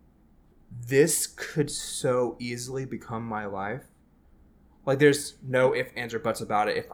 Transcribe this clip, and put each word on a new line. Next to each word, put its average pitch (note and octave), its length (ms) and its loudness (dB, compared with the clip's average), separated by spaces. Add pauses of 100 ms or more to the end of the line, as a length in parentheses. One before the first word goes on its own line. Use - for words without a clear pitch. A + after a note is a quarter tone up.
(880)
"This C#3 400 4
could - 440 -4
so B2 680 -2
easily A#2+ 460 -6
become A#2 400 -8
my G#2+ 200 -6
life." G2+ 380 -6 (1040)
Like, C3+ 140 2
there's D3 420 6
no B2+ 320 4
ifs, B2 220 -4
ands, A#2 180 -6
or A2+ 60 -4
buts A2 220 -2
about G#2+ 260 0
it. - 80 0
If - 180 -4